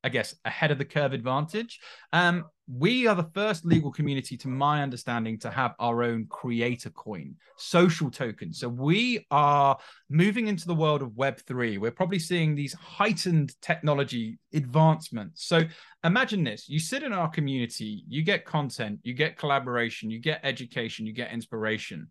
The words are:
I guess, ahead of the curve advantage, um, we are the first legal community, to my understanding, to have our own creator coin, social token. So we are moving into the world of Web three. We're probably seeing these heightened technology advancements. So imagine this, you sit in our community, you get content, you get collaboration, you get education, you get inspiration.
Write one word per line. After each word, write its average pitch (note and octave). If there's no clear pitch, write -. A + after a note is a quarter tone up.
I C3
guess, A#2
ahead C#3+
of C#3+
the C#3+
curve C#3+
advantage, D3
um, F3
we F3
are G#3+
the E3
first G3
legal D#3+
community, C3+
to C3+
my C#3+
understanding, A#2
to A2
have B2
our A#2
own A#2
creator A#2+
coin, E2
social E3+
token. G#2+
So -
we F#3
are C#3+
moving G3+
into E3+
the E3+
world D3+
of A#2
Web C3+
three. A#2+
We're A2+
probably F#3+
seeing D#3+
these C#3+
heightened F3
technology C#3
advancements. D3+
So E3
imagine G#3
this, G#2+
you D3
sit C#4
in B3+
our F3
community, B2
you C#3+
get F3
content, A#2+
you B2
get D3
collaboration, A#2+
you A2+
get D3+
education, A#2+
you G#2+
get A#2
inspiration. A2